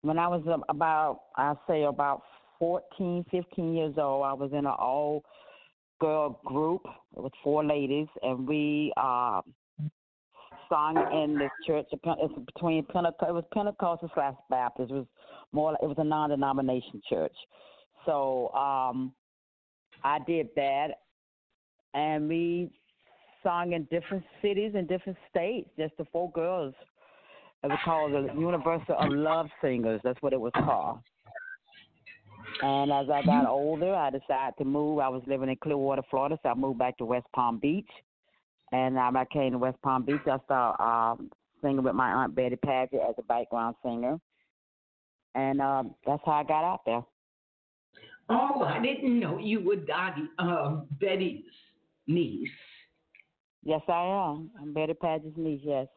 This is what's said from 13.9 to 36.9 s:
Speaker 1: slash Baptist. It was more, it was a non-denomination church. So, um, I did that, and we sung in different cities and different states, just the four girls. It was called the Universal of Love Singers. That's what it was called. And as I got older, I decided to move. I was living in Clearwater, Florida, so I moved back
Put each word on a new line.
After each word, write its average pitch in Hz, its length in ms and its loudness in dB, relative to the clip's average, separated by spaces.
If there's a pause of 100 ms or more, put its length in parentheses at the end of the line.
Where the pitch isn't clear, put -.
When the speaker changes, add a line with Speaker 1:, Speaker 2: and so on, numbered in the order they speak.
Speaker 1:
slash 139 200 0 (140)
Baptist. 123 420 -2
It 135 40 -6
was 131 120 -4 (440)
more, 151 320 0
it - 40 0
was 143 120 -2
a 160 60 2
non-denomination 139 1040 0
church. 82 260 0 (720)
So, 135 480 0
um, 131 580 0 (920)
I 147 160 2
did 160 340 -2
that, 139 460 0 (920)
and 151 340 0
we 170 420 0 (720)
sung 175 300 0
in 165 180 -2
different 170 340 -4 (160)
cities 208 360 0
and 185 100 0
different 185 320 -4 (100)
states, 185 480 -2
just 156 200 -4
the 160 160 -6
four 175 180 -2
girls. 165 440 -2 (880)
It 143 40 0
was 147 160 0
called 156 280 2
the 139 260 0
Universal 165 580 0
of 143 140 2
Love 156 380 2 (120)
Singers. 117 440 0
That's 127 180 0
what 139 100 2
it 131 80 0
was 120 140 -4
called. 113 460 0 (1600)
And 139 300 4
as 139 180 2
I 143 120 2
got 147 240 6
older, 151 480 2
I 151 160 2
decided 135 480 -2
to 147 60 -2
move. 147 360 2
I 135 80 2
was 127 180 -4
living 131 220 0
in 131 80 0
Clearwater, 139 520 0
Florida, 143 340 0
so 131 80 2
I 120 40 2
moved 131 240 -2
back 127 200 0